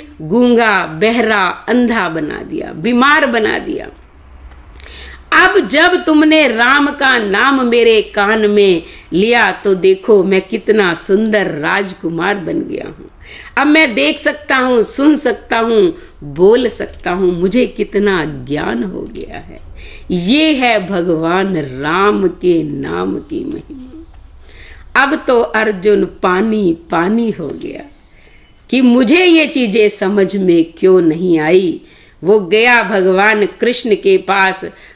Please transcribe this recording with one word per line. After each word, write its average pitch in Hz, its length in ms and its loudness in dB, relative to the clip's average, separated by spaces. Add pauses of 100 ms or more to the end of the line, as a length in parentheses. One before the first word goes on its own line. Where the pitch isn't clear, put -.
(220)
गूंगा, 220 640 2 (100)
बहरा, 220 480 0 (260)
अंधा 233 400 0
बना 160 340 -8
दिया, - 300 -10
बीमार 240 540 2
बना 226 320 -2
दिया। - 300 -8 (1400)
अब 359 340 4
जब 349 380 2
तुमने 311 420 4
राम 262 440 2
का 269 260 0
नाम 233 480 0
मेरे 233 360 4
कान 208 500 0
में 196 320 2 (300)
लिया 214 380 2
तो 196 240 -2
देखो 190 480 2
मैं 190 180 0
कितना 202 520 0
सुंदर 208 540 -2
राजकुमार 175 880 -4
बन 165 260 -6
गया - 260 -10
हूँ। - 220 -20 (480)
अब 277 100 0
मैं 302 260 2
देख 294 260 0
सकता - 360 -4
हूँ, 254 280 2
सुन 285 320 2
सकता - 440 -4
हूँ, 214 360 2 (280)
बोल 190 440 2
सकता - 440 -8
हूँ, 180 280 0
मुझे 196 280 0
कितना 196 580 -2
ज्ञान 147 580 -6
हो 185 180 -10
गया - 360 -14
है। - 220 -18 (520)
ये 262 420 2
है 233 340 0
भगवान 180 680 -2
राम 165 720 -2
के 175 360 -2
नाम 151 540 -6
की - 280 -10
महिमा। 269 580 -14 (1000)
अब 277 240 -2
तो 247 120 2
अर्जुन 214 680 0
पानी 196 720 -2 (140)
पानी 208 400 0
हो 151 160 -8
गया - 340 -12 (880)
कि 254 120 2
मुझे 254 440 4
ये 320 200 4
चीजें 214 440 0
समझ 196 460 0
में 175 300 2 (120)
क्यों 185 240 4
नहीं 165 380 0
आई। 170 420 0 (420)
वो 208 160 4
गया 220 440 2
भगवान 196 600 0
कृष्ण 233 500 -2
के 190 220 2
पास 190 480 -2 (300)